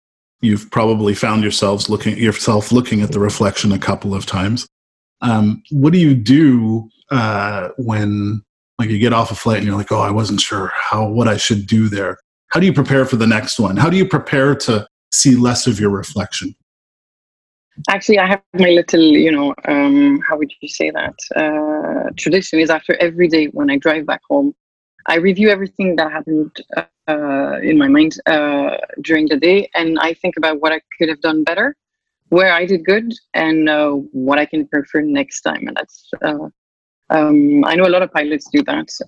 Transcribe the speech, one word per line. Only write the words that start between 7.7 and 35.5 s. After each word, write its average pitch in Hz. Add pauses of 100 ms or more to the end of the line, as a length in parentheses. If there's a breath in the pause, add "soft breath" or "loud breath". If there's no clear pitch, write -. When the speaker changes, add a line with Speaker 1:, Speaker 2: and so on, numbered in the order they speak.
Speaker 1:
when, 104 (360)
like, 110
you 107
get 113
off 113
a 107
flight 110
and 104
you're 101
like, 101
"Oh, 107
I 101
wasn't 104
sure 98
how, 107
what 113
I 104
should 101
do 110
there"? 98 (300)
How 165
do 190
you 175
prepare 135
for 127
the 113
next 110
one? 98
How 156
do 180
you 185
prepare 143
to 110 (260)
see -
less 120
of 107
your 104
reflection? 95 (1300)
Speaker 2:
Actually, 196
I 185
have 196 (120)
my 180
little, 170
you 156
know, 143 (100)
um, 143
how -
would -
you 151
say 156
that? 156 (200)
Uh, 151
tradition 165
is 160
after -
every 170
day 156
when 143
I 139
drive 156
back -
home, 143 (520)
I 165
review 196
everything 190
that 156
happened, 156 (200)
uh, 143
in 156
my 139
mind, 151
uh, 147 (260)
during 156
the 151
day, 180
and 165
I 165
think -
about 156
what 156
I 156 (160)
could 160
have 156
done 156
better, 190 (520)
where 185
I 170
did 180
good, 226 (220)
and, 160
uh, 151
what 139
I 147
can 156
improve 143
for 151
next 139
time. -